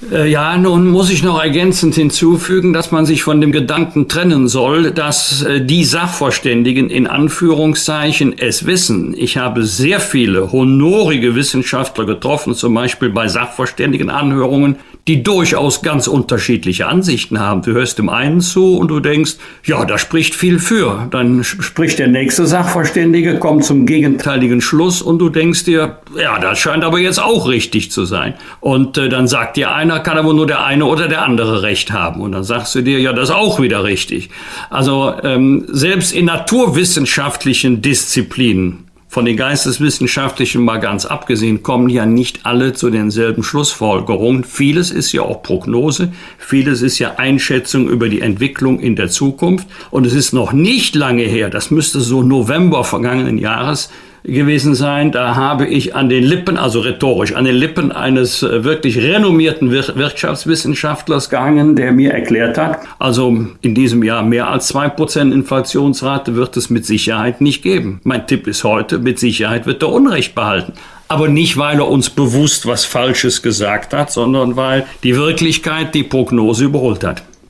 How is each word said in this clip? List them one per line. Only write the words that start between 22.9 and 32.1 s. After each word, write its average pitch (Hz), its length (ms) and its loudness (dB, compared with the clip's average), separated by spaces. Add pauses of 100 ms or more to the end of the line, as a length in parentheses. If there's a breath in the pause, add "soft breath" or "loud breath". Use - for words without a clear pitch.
kommt 156 260 2
zum 135 220 2
gegenteiligen 131 760 2
Schluss 170 420 0
und 165 180 0
du 175 80 4
denkst 160 360 0
dir, 160 340 0 (220)
„Ja, 131 200 -2
das 185 180 -2
scheint 160 240 0
aber 165 160 0
jetzt 185 240 0
auch 233 260 0
richtig 110 440 -2
zu 101 120 -2
sein.“ 82 300 -4 (240 loud breath)
Und, 135 400 0
äh, 135 100 0
dann 127 200 0
sagt 117 280 -2
dir 143 160 -2
einer, 156 280 0
„Kann 160 180 -2
aber 156 160 2
nur 156 140 2
der 143 160 -2
eine 143 220 2
oder 160 200 0
der 156 160 -2
andere 110 400 0
recht 101 300 -2
haben.“ 87 280 -4